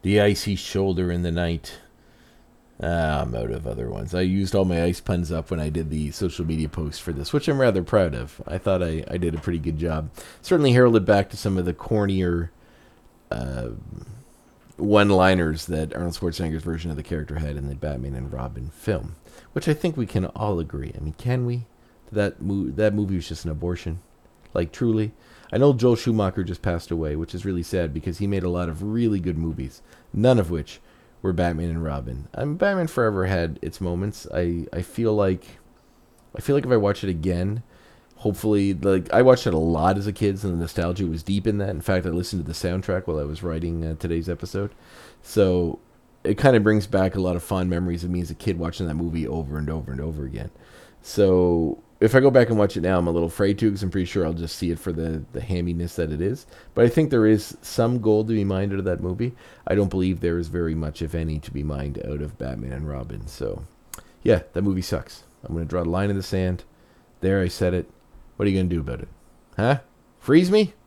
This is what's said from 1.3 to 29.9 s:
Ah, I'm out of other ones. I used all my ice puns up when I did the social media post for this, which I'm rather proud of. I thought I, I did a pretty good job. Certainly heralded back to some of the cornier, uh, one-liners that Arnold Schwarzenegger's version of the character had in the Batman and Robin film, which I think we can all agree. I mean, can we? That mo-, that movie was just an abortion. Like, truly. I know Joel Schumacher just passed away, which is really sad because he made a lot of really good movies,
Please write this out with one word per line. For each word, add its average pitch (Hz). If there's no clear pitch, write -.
Ah, 80
I'm 58
out 57
of -
other 58
ones. 55
I 90
used 95
all 95
my 87
ice 87
puns 87
up 80
when 85
I 76
did 78
the 76
social 85
media 78
post 76
for 87
this, 71
which 147
I'm 139
rather 98
proud 87
of. -
I 92
thought 92
I, 80
I 87
did 85
a 78
pretty 85
good 78
job. 78
Certainly 170
heralded 117
back 101
to -
some 95
of 87
the 82
cornier, 92
uh, 62
one-liners 95
that 78
Arnold 87
Schwarzenegger's 80
version 82
of 76
the 71
character 76
had 73
in 69
the 69
Batman 69
and 65
Robin 64
film, -
which -
I 151
think 156
we 117
can 92
all 104
agree. 71
I -
mean, 76
can 123
we? 120
That 104
mo-, 95
that 101
movie 98
was 80
just -
an 82
abortion. 85
Like, 85
truly. 110
I -
know 143
Joel 120
Schumacher 107
just 85
passed 85
away, 80
which 82
is 92
really 92
sad 82
because 85
he 101
made 98
a 90
lot 87
of 78
really 107
good 85
movies, 76